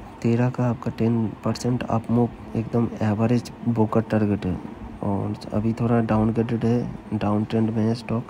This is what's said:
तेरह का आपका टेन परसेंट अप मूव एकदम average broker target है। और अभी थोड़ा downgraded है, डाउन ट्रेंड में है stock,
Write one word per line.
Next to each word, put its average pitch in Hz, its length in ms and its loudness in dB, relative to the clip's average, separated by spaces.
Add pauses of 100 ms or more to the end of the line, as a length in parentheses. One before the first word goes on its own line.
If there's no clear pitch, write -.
(220)
तेरह 120 280 4
का 123 200 0
आपका 113 280 -2
टेन 113 300 2
परसेंट 117 560 -2
अप 110 280 -2
मूव 117 180 4 (260)
एकदम 117 320 0 (140)
average 113 500 2 (180)
broker 110 320 2
target 107 440 0
है। - 360 -6 (220)
और 104 320 -2 (180)
अभी 110 200 0
थोड़ा 117 280 2
downgraded 113 640 2
है, 120 340 0 (140)
डाउन 104 300 0
ट्रेंड 110 260 0
में 110 140 0
है 113 120 2
stock, 113 340 -4